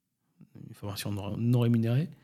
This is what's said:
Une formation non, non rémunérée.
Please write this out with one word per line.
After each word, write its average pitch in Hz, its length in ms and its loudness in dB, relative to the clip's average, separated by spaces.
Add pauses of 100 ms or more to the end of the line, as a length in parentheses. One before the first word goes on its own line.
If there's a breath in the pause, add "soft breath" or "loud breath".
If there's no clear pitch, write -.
(680)
Une - 80 -18
formation 101 360 -8
non, 101 260 -6
non 120 240 4
rémunérée. 117 480 2 (140 soft breath)